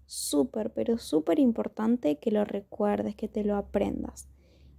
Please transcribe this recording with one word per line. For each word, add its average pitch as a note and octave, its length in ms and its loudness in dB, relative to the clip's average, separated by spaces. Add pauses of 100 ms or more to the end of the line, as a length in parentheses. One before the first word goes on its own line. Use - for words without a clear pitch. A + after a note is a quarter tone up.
súper, B3 680 -2
pero A3+ 240 0
súper D#4 420 0
importante A#3 800 2
que A3 120 -2
lo G#3 120 2
recuerdes, G#3 720 -2
que G#3+ 140 -6
te G#3+ 160 -2
lo G3+ 100 2
aprendas. - 720 -2 (520)